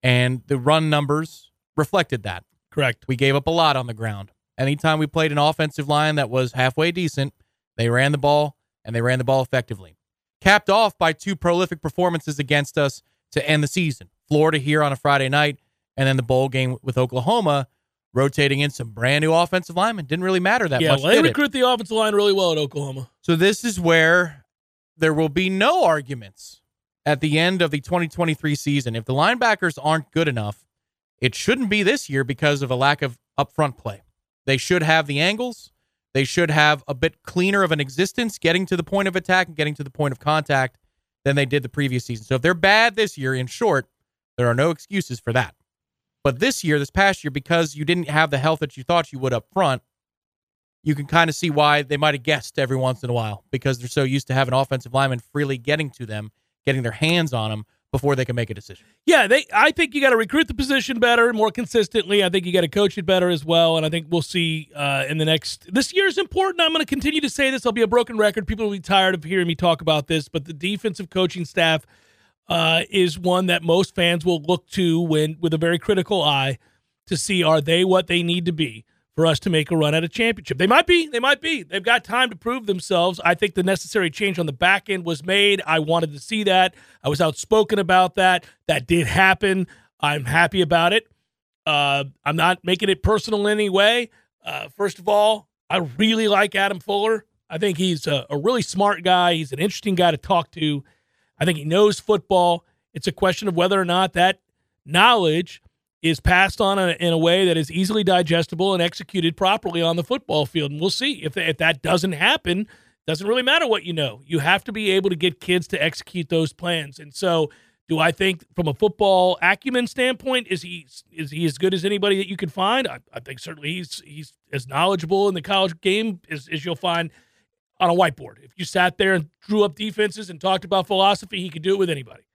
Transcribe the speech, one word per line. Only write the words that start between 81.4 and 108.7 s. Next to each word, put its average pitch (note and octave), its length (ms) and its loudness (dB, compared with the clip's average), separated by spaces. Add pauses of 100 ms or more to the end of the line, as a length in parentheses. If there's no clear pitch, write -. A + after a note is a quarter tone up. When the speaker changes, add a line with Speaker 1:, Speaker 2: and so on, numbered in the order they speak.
Speaker 2:
be. D#4+ 220 -4
They've F#3 200 -8
got A#3 220 2
time B3 240 -2
to G#3+ 80 -10
prove A#3 300 -6
themselves. F3+ 580 -2
I E3+ 100 4
think G3+ 200 -4
the F#3 80 -2
necessary F#3 480 -2
change G3 280 -4
on E3+ 60 -2
the D3+ 80 -4
back F#3 380 0
end F3+ 160 -4
was D#3 180 -6
made. G3 400 2
I D#3+ 140 0
wanted D#3+ 340 0
to C#3+ 60 -16
see G#3+ 260 -4
that. F#3 300 4 (280)
I C3+ 60 -2
was C#3+ 100 -2
outspoken G#3 600 0
about F#3 380 4
that. F#3 280 4 (240)
That C#3+ 180 0
did E3+ 200 2
happen. F#3+ 600 2 (340)
I'm D3 260 -2
happy E3 340 2
about E3+ 320 2
it. A3 140 0 (580)
Uh, C#3+ 400 0 (220)
I'm D3+ 100 -2
not F3 260 2
making F#3+ 280 -2
it F#3 120 -2
personal G#3 440 0
in G#3+ 60 2
any G#3+ 180 0
way. A3 400 2 (340)
Uh, - 240 -10
first G3+ 300 -6
of F#3 100 -6
all, G#3 400 2 (220)
I F3+ 80 0
really G#3+ 500 0
like G3+ 260 2
Adam G3 240 -2
Fuller. G#3 460 -2 (240)
I E3 80 -10
think F3+ 220 -2
he's F3 280 0
a, C#3 220 -2
a C#3+ 80 -6
really A3 240 0
smart F#3+ 420 -2
guy. F3+ 300 4
He's D#3 200 -4
an C#3 80 -8
interesting G3 340 -2
guy F3 160 4
to D3+ 80 -2
talk - 340 0
to. D3 320 -2 (520)
I - 80 -2
think E3 140 0
he C#3+ 60 -12
knows G3 340 2
football. F3+ 680 0 (280)
It's - 160 -6
a D#3+ 40 -4
question G3 360 -2
of E3+ 80 -2
whether F#3+ 220 2
or F#3 60 0
not F3 280 0
that F#3 280 2 (460)
knowledge F3 720 4 (400)
is D#3+ 200 0
passed F#3 400 2
on G3 180 2
in F#3 120 2
a, - 20 0
in E3+ 200 0
a E3 60 2
way E3+ 280 4
that E3+ 100 2
is D#3+ 160 -2
easily F#3+ 320 0
digestible F3 680 0